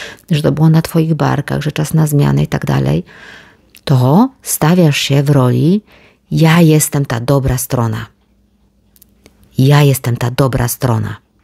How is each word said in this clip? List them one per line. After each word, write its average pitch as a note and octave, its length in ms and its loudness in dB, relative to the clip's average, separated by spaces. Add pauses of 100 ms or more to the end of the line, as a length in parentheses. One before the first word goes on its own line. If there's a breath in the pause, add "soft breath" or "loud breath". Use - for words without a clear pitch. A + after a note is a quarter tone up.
(320 loud breath)
że D3 100 0
to D3 100 0
było D3+ 180 2
na D#3+ 120 4
twoich D#3+ 320 -2
barkach, C#3 480 -4
że D3 100 -6
czas D3+ 220 -4
na D#3+ 140 2
zmianę C#3+ 360 0
i D3+ 40 -2
tak - 180 -6
dalej, C#3 380 -2 (800 loud breath)
to D3 460 2 (120)
stawiasz D#3+ 560 0
się C#3 260 0
w C#3 60 0
roli: C3+ 520 2 (500 soft breath)
„Ja D#3+ 300 4
jestem D3+ 440 2
ta A#2 140 -6
dobra B2+ 380 -2
strona. A2+ 480 -4 (1500)
Ja C#3+ 240 4
jestem C3 360 0
ta B2 140 -4
dobra B2 360 -2
strona”. A2 560 -4 (200)